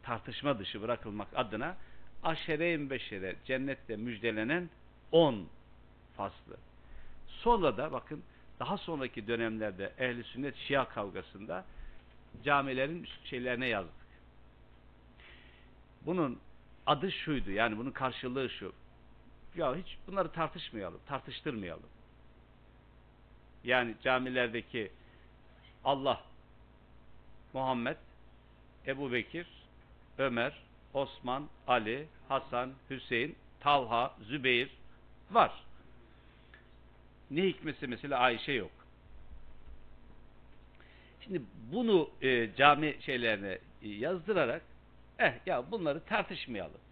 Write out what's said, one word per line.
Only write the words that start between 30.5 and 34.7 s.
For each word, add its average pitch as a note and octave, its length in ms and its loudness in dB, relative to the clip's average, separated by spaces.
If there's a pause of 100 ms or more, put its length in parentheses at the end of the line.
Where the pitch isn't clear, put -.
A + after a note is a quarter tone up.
Osman, C3+ 540 -2 (200)
Ali, B2 400 2 (200)
Hasan, B2+ 460 -2 (160)
Hüseyin, B2+ 460 0 (240)
Talha, B2+ 640 4
Zübeyir B2 480 2 (640)